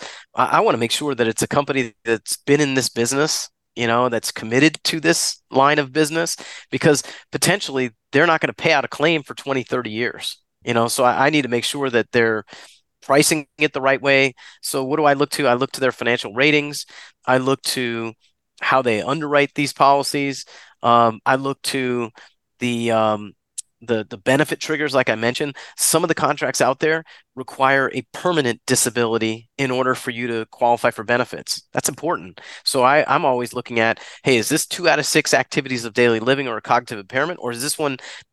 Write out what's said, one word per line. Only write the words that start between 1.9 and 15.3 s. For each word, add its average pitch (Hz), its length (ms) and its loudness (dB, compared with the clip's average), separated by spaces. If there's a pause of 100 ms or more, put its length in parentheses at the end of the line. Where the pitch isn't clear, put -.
that's 113 340 -2
been 143 220 2
in 135 140 0
this 127 140 0
business, 135 600 -2 (260)
you 117 100 -2
know, 120 220 2
that's 113 240 -4
committed 131 520 2
to 160 160 -2
this - 500 -2
line 143 280 4
of 135 140 -2
business, 156 440 -2 (340)
because 143 320 2 (280)
potentially 143 600 -2 (200)
they're 151 160 4
not 160 140 2
gonna 131 120 -2
pay 165 200 0
out 135 120 2
a - 40 -8
claim 156 340 0
for 120 120 -14
twenty, 135 280 -4
thirty 120 280 -4
years, - 480 -6 (260)
you 120 100 -2
know? 117 140 4
So 127 160 0
I, 127 220 4
I 147 40 4
need 151 120 2
to 127 60 -4
make 120 160 0
sure 143 260 -4
that 117 200 0
they're 113 340 2 (580)
pricing 151 440 2 (100)
it 151 160 0
the 143 80 -4
right 135 220 2
way. 135 320 4 (260)
So 135 240 -4
what 139 120 -2
do 156 80 0
I 143 100 6
look 143 160 0